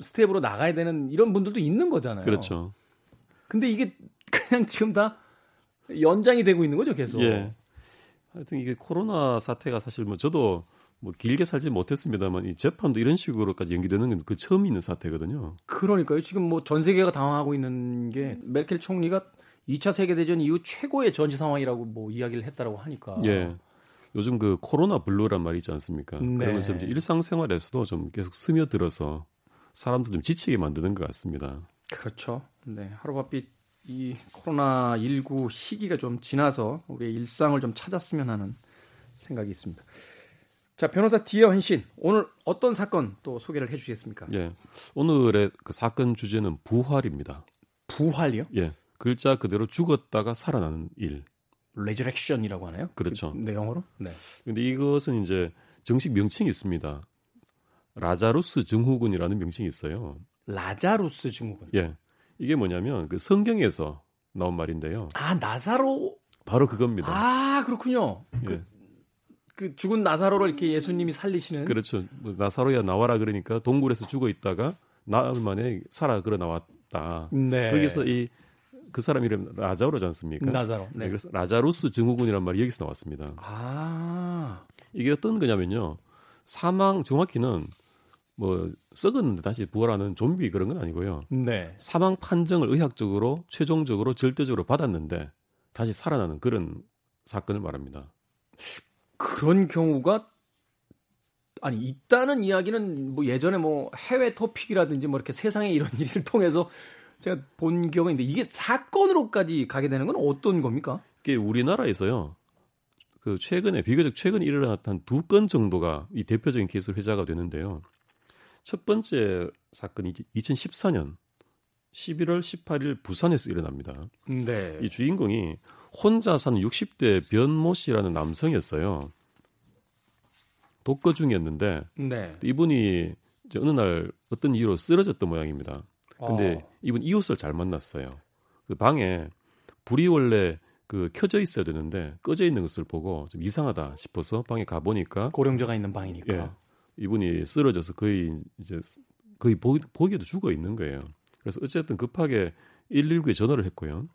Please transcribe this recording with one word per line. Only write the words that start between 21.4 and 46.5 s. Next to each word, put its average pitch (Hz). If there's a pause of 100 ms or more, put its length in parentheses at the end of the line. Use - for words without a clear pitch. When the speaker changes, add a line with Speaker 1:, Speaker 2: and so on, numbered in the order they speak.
Speaker 1:
뭐 110
이야기를 117
했다라고 110
하니까. 117
Speaker 2:
예. 90 (600)
요즘 113
그 101
코로나 170
블루란 101
말이 85
있지 -
않습니까? 76
Speaker 1:
네. 123
Speaker 2:
그런 104
것처럼 95
이제 90
일상생활에서도 160
좀 80
계속 92
스며들어서 87 (480)
사람들 123
좀 82
지치게 160
만드는 80
것 87
같습니다. 71 (300)
Speaker 1:
그렇죠. 117 (240)
네. 104
하루바삐 135 (380)
이 127 (200)
코로나 131
일구 135
시기가 208
좀 120
지나서 139
우리의 120
일상을 135
좀 117
찾았으면 160
하는 104 (600)
생각이 107
있습니다. 87 (920)
자, 156
변호사 214
D의 214
헌신, 190 (140)
오늘 202 (200)
어떤 185
사건 170
또 127
소개를 135
해주시겠습니까? 110
Speaker 2:
예. 87 (400)
오늘의 123 (120)
그 -
사건 120
주제는 101